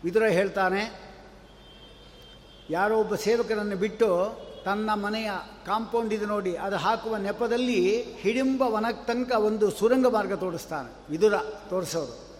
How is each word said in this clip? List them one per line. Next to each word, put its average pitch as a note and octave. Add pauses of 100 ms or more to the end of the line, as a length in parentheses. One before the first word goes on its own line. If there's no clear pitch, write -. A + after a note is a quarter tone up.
ವಿದುರ G#3+
ಹೇಳ್ತಾನೆ, G3 (1700)
ಯಾರೋ G#3
ಒಬ್ಬ G#3
ಸೇವಕರನ್ನು G#3
ಬಿಟ್ಟು G3+ (260)
ತನ್ನ G#3+
ಮನೆಯ G#3 (360)
ಕಾಂಪೌಂಡ್ A3
ಇದೆ G#3+
ನೋಡಿ, G3
ಅದು G3
ಹಾಕುವ A3
ನೆಪದಲ್ಲಿ A3
ಹಿಡಿಂಬ C4
ವನಕ್ಕೆ A3+
ತನಕ B3
ಒಂದು G#3+
ಸುರಂಗ B3+
ಮಾರ್ಗ G#3
ತೋರಿಸ್ತಾನೆ D#3+ (140)
ವಿದುರ G3 (340)
ತೋರಿಸೋದು. E3